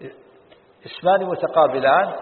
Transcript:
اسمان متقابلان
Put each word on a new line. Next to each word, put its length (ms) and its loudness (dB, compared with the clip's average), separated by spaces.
اسمان 400 0
متقابلان 960 0